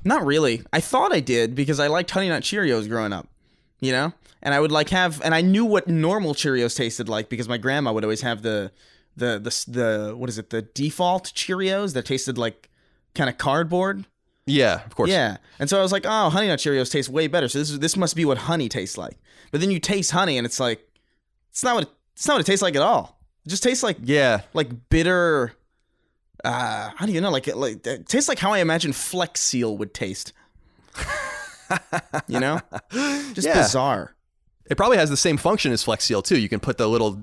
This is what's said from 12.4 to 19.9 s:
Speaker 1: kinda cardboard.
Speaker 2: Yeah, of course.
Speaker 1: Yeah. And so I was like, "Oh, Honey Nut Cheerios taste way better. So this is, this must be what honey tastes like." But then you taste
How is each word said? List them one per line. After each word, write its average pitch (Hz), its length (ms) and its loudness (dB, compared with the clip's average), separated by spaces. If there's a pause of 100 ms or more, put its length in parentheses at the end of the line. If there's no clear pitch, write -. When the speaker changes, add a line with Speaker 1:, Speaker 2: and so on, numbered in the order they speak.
Speaker 1:
kinda 135 180 0
cardboard. 180 720 -2 (420)
Speaker 2:
Yeah, 120 380 4
of - 100 -18
course. - 160 2
Speaker 1:
Yeah. 175 280 2 (200)
And 139 100 -2
so 196 80 2
I 196 60 4
was 185 80 2
like, 196 160 0
"Oh, 214 240 2
Honey 196 160 2
Nut 165 140 0
Cheerios 135 320 0
taste 139 160 0
way 151 180 0
better. 143 220 0
So 135 100 -2
this 151 120 -2
is, 147 100 -6
this 160 160 0
must 175 180 0
be 165 100 0
what 135 140 2
honey 143 300 -2
tastes 98 280 -6
like." - 220 -12 (320)
But 147 100 -2
then 196 120 0
you 180 80 -2
taste 196 320 -2